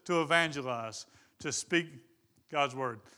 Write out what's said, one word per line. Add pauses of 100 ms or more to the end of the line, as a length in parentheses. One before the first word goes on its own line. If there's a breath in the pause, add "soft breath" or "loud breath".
to
evangelize, (340 soft breath)
to
speak (640)
God's
word, (180 soft breath)